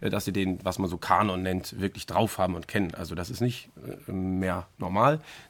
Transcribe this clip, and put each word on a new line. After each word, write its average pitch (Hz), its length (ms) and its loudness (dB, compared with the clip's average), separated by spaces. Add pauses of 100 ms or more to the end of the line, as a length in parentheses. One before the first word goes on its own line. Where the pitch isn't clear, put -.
äh, 98 100 -2
dass 104 140 -2
sie 104 60 -2
den, 95 320 0
was 92 140 -2
man 98 100 0
so 87 100 -4
Kanon 92 440 4
nennt, 92 380 -2
wirklich 95 260 -4
drauf 101 320 2
haben 92 160 2
und 85 140 -6
kennen. 98 260 0
Also 82 220 -8
das 90 160 -6
ist 123 100 -4
nicht, 120 280 -2 (380)
äh, - 40 -6
mehr 92 560 0 (100)
normal, 110 420 4 (300)